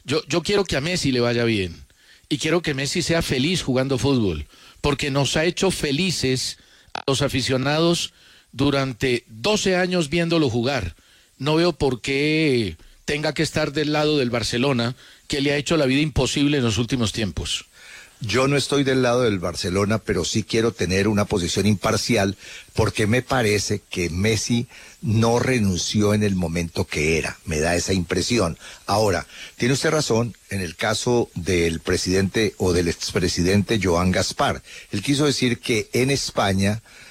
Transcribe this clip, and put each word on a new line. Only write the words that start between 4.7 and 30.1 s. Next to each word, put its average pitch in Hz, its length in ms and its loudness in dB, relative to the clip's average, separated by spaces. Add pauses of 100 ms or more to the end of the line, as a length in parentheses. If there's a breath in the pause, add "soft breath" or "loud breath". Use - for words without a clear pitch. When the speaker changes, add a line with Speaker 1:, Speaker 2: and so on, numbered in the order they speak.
Speaker 1:
porque 143 300 -2
nos 139 260 0
ha 160 80 2
hecho 175 260 2
felices 139 880 -2 (340 soft breath)
a - 140 -10
los 135 160 0
aficionados 139 920 0 (420 loud breath)
durante 135 760 0
doce 185 480 0
años 180 320 0
viéndolo 165 400 2
jugar. 117 460 -2 (440 soft breath)
No 151 180 0
veo 170 160 4
por 135 280 0
qué 139 760 0 (280 soft breath)
tenga 151 300 -4
que - 80 -2
estar 156 300 -2
del 147 200 -2
lado 151 240 2
del 127 140 0
Barcelona, 120 640 0 (340 loud breath)
que 147 120 -4
le 143 120 0
ha 143 40 0
hecho 151 200 0
la 147 100 4
vida 131 140 4
imposible 143 580 2
en 127 60 2
los 110 140 0
últimos 120 340 0
tiempos. 87 540 -6 (540 loud breath)
Speaker 2:
Yo 123 260 0
no 143 100 2
estoy 143 280 0
del 131 180 2
lado 123 200 2
del 101 180 2
Barcelona, 92 580 -2
pero 92 260 -2
sí 107 200 -2
quiero 113 280 0
tener 98 360 0
una 104 160 2
posición 95 420 0
imparcial, 107 720 0 (340 loud breath)
porque 107 340 0
me 120 140 2
parece 107 680 0
que 87 180 -4
Messi 110 600 0 (340 loud breath)
no 113 380 4
renunció 104 720 2
en 104 80 2
el 98 140 2
momento 85 500 -2
que 78 320 0
era. - 260 -6
Me 80 140 -4
da 82 160 0
esa 87 180 0
impresión. 90 640 0 (300 loud breath)
Ahora, 101 400 0 (300 loud breath)
tiene 123 180 0
usted 156 160 0
razón 117 440 0 (140)